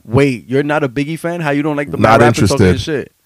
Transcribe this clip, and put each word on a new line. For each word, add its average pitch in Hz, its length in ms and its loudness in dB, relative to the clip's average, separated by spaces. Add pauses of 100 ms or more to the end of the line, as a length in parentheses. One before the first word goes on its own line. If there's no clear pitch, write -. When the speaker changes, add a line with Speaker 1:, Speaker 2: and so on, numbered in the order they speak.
Speaker 1:
Wait, 120 420 0
you're 131 140 0
not 147 220 0
a 139 60 -2
Biggie 143 280 -6
fan? 170 240 -8
How 156 80 -4
you 143 140 -2
don't 151 120 -2
like 143 140 -6
the - 80 -8
Speaker 2:
Not 110 220 4
Speaker 1:
Mad 117 80 4
Rapper 113 200 2
talking 117 200 2
Speaker 2:
interested. 90 60 4
Speaker 1:
his 90 100 -4
shit? 143 280 -6 (140)